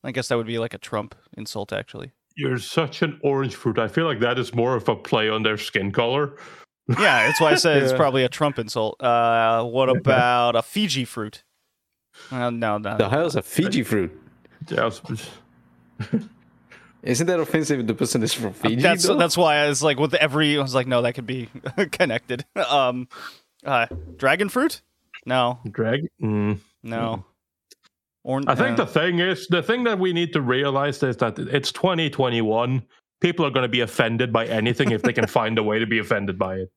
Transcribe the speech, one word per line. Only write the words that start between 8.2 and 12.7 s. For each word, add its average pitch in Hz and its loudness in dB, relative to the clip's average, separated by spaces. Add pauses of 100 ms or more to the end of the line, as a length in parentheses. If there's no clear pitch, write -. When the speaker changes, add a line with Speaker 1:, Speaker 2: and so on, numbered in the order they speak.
Speaker 1:
a 123 2
Trump 147 -2
insult. 110 -4
Uh, 117 4
what 127 2
Speaker 2:
Yeah. 127 4
Speaker 1:
about 123 4
a 113 4
Fiji 139 -2
fruit? - -10 (880)
Uh, 123 -2
no, 113 -2